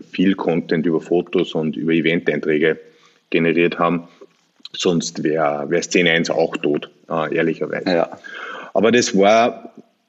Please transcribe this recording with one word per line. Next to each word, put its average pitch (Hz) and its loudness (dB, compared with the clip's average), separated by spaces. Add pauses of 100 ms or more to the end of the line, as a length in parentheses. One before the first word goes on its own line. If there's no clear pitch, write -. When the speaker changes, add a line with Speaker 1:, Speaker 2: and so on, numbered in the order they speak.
(120)
Speaker 1:
viel 95 2
Content 85 -2
über 80 0
Fotos 85 -2
und 78 -4
über 80 -2
Event-Einträge 78 0 (520)
generiert 82 2
haben. 85 0 (720)
Sonst 82 -2
wär, 76 0
wär 82 0
Szene 87 2
eins 82 0
auch 78 0
tot, - -2 (200)
äh, 80 -2
ehrlicherweise. 80 -2
Speaker 2:
Ja. 85 0 (560)
Speaker 1:
Aber 110 4
das 117 2
war 113 4 (360)